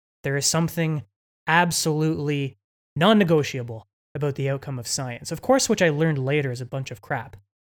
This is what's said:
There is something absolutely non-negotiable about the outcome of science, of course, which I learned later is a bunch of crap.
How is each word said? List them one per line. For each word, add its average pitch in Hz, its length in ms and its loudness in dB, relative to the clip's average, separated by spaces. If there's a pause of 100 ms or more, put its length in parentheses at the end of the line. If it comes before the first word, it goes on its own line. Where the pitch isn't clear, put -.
(240)
There 139 140 -2
is 139 100 -2
something 160 560 0 (440)
absolutely 156 1120 0 (380)
non-negotiable 151 920 2 (300)
about 143 200 -2
the 135 140 -2
outcome 135 300 -6
of 117 80 -12
science, 127 440 -8
of 160 100 -6
course, 262 280 4
which 208 120 0
I 175 80 6
learned 151 300 2
later 135 320 0
is 123 100 -8
a 156 40 -8
bunch 135 240 -8
of - 120 -14
crap. 117 360 -8 (300)